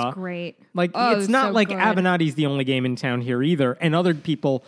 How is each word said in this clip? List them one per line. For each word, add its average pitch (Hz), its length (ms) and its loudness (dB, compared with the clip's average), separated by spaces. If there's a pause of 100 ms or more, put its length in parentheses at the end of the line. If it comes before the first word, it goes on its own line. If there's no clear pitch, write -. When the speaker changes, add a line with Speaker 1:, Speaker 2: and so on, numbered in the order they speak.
Speaker 1:
was 139 60 -6
great. 180 460 -10 (140)
Speaker 2:
Like, 175 200 0
Speaker 1:
Oh, 233 240 2
Speaker 2:
it's 196 120 -2
not 262 180 2
Speaker 1:
so 196 60 -2
Speaker 2:
like 208 160 2
Speaker 1:
good. 196 80 -6
Speaker 2:
Avenatti's 180 580 2
the 151 120 0
only 139 180 -2
game 131 200 0
in 127 120 -2
town 123 240 -2
here 123 200 -2
either, 139 380 2
and 160 160 2
other 175 180 2
people 139 540 -4